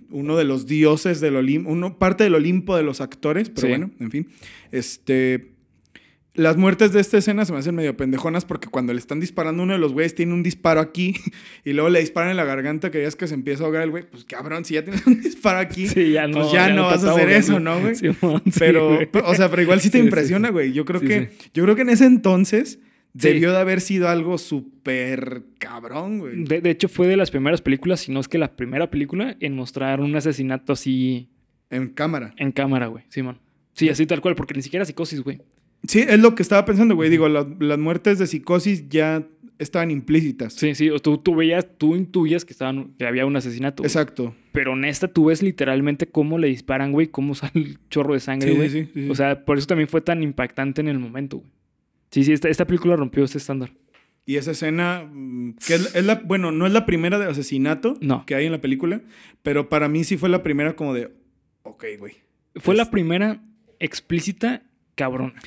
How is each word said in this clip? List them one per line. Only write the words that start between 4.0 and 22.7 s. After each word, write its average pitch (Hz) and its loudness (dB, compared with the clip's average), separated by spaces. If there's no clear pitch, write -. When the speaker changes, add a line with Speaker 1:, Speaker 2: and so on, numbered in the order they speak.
Speaker 1:
fin. 147 -6
Este, 127 -2
las 160 4
muertes 190 4
de 202 6
esta 202 2
escena 208 0
se 175 -4
me 147 -6
hacen 151 -4
medio 151 -4
pendejonas 143 -2
porque - -8
cuando 123 -2
le 120 -2
están 147 -8
disparando, 165 -4
uno 185 0
de 190 0
los 147 0
güeyes 160 0
tiene 170 -2
un 175 0
disparo 165 2
aquí 175 -2
<laughs> - -12
y 143 -4
luego 151 2
le 175 6
disparan 170 -2
en 190 -2
la 165 -2
garganta, 147 -4
que 151 -4
ya 143 -2
es 151 -8
que 151 -8
se 151 -6
empieza 139 -6
a - -4
ahogar 160 -2
el 160 -2
güey. 170 -8
Pues, 120 -20
cabrón, 160 -10
si 165 -6
ya 156 -2
tienes 196 -4
un 233 8
disparo 214 -2
aquí, 185 -4
Speaker 2:
Sí, 170 2
ya 151 4
Speaker 1:
pues 151 -2
Speaker 2:
no, 151 0
Speaker 1:
ya 180 6
Speaker 2:
ya 196 4
Speaker 1:
no - -
Speaker 2:
no 180 2
Speaker 1:
vas 180 2
a 202 4
Speaker 2:
te - 4
Speaker 1:
hacer 170 4
Speaker 2:
ahogas, 208 6
Speaker 1:
eso, - 2
Speaker 2:
güey. 175 2
Speaker 1:
¿no, 165 -2
güey? 226 0
Speaker 2:
Simón, 175 0
sí, 180 2
Speaker 1:
Pero, 160 4
Speaker 2:
güey. 156 -2
Speaker 1:
pe-, 202 2
o 175 2
sea, 180 4
pero 175 2
igual 180 4
sí 202 4
te - 4
Speaker 2:
Sí, 240 6
sí, - 6
Speaker 1:
impresiona, 185 0
Speaker 2:
sí. 214 -4
Speaker 1:
güey. 135 -2
Yo 147 -2
creo 175 -4
Speaker 2:
Sí, 139 0
Speaker 1:
que, 127 0
Speaker 2:
sí. - -20
Speaker 1:
yo 165 0
creo 208 6
que 233 -2
en 247 0
ese 240 8
entonces 208 4